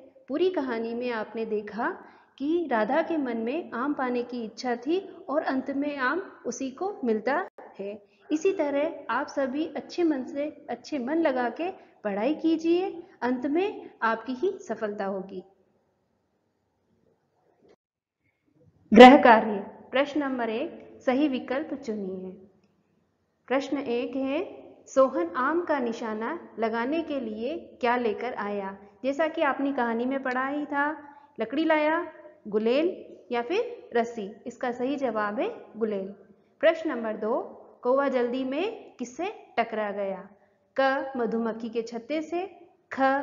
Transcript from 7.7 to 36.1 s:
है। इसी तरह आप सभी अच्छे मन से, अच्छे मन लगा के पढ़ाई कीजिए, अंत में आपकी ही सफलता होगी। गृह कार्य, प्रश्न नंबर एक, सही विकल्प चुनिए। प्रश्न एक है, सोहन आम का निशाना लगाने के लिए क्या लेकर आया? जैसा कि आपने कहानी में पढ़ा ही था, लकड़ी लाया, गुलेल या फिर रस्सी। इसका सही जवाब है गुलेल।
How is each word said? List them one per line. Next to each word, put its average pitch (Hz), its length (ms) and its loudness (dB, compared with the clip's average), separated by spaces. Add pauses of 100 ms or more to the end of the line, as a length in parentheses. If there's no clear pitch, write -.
है। 202 240 -10 (300)
इसी 339 200 2
तरह 294 580 -2
आप 254 160 -2
सभी 285 400 -2
अच्छे - 360 -6
मन 294 220 2
से, 294 460 -8
अच्छे 247 280 -8
मन 254 160 -4
लगा 262 360 2
के 311 200 -4 (340)
पढ़ाई 208 300 0
कीजिए, 330 680 0 (200)
अंत 247 240 0
में 359 440 -2 (120)
आपकी 226 300 -2
ही 381 260 -2
सफलता 208 460 -6
होगी। 190 400 -6 (3500)
गृह 254 280 12
कार्य, 220 360 6 (320)
प्रश्न 285 300 0
नंबर 254 280 -4
एक, 240 580 -8
सही 269 220 2
विकल्प 269 460 -4
चुनिए। 190 560 -8 (1160)
प्रश्न 277 320 0
एक 262 380 -4
है, 269 420 -4 (280)
सोहन 269 500 4
आम 294 260 0
का 311 160 0
निशाना 233 720 -6 (100)
लगाने 233 440 -2
के 294 180 -4
लिए 233 380 -6 (220)
क्या 240 160 2
लेकर 240 380 -2
आया? 202 440 -6 (260)
जैसा 285 240 0
कि 320 140 -2
आपने 277 300 0
कहानी 233 320 0
में 269 180 -2
पढ़ा 254 260 -2
ही 294 180 -4
था, 294 480 -4 (260)
लकड़ी 269 240 -2
लाया, 311 480 2 (360)
गुलेल 233 680 0 (160)
या 240 100 -2
फिर 370 520 -4
रस्सी। 226 380 -2 (140)
इसका 247 260 -6
सही 254 240 -2
जवाब 220 440 -2
है 440 240 -4 (120)
गुलेल। 208 320 -4 (520)